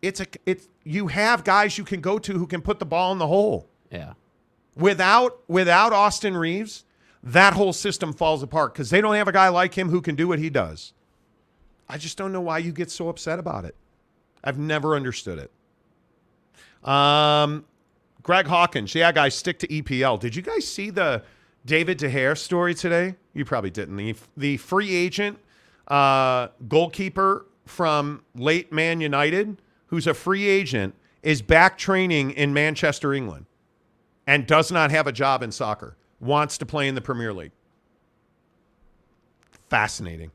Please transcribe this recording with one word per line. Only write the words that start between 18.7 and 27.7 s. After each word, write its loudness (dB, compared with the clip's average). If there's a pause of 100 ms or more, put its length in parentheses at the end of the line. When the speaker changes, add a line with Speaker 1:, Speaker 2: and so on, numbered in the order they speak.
Speaker 1:
"Yeah, 4
guys, 4
stick -6
to -8
E -6
P -2
L." 2
Did -6
you -6
guys -4
see -8
the -2 (440)
David 0
De -2
Gea 0
story 0
today? -2 (180)
You -4
probably -4
didn't. -8
The, -6 (180)
the -2
free -2
agent, -2 (500)
uh, 2 (200)
goalkeeper 0 (220)
from -2 (120)